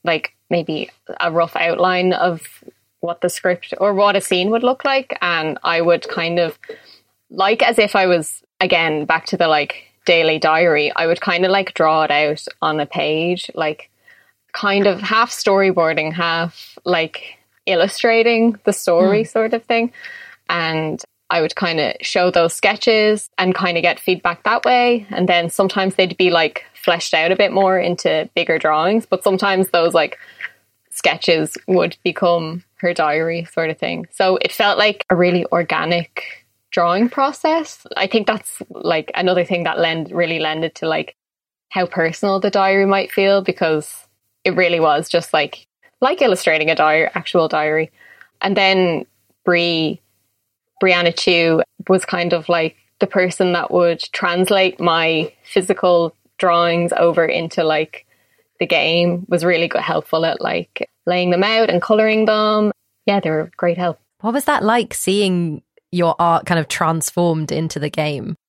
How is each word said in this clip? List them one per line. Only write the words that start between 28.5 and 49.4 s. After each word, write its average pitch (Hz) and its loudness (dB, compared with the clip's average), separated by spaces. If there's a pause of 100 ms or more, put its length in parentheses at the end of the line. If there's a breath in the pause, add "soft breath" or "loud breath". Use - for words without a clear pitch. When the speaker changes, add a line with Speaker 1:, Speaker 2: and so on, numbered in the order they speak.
Speaker 1:
drawings, 165 0
but - -4
sometimes 190 0
those, 170 2
like, 160 0 (680 loud breath)
sketches 160 0
would 175 0
become 170 -2 (120)
her 175 -2
diary 165 -2
sort 165 -2
of 160 -6
thing. 165 -6
So 190 2
it - -2
felt 208 0
like 208 -2
a 185 4
really 175 2
organic 165 -4 (240)
drawing 185 2
process. 302 -2
I 196 -2
think 208 -2
that's, - -6
like, 160 -4
another 180 0
thing 175 -4
that 160 -2
lend-, 165 -2
really 165 -2
lended 156 -4
to, 165 -6
like, 156 -4 (540)
how 185 -2
personal 180 -2
the 202 0
diary 196 2
might 196 0
feel, 196 2
because 160 -4 (400)
it 180 0
really 175 2
was 156 2
just, - -2
like, 147 -2 (340 soft breath)
like 294 0
illustrating 165 2
a 165 2
diary, 156 2
actual 160 0
diary. 156 -2 (500 loud breath)
And 190 -2
then 190 2 (400)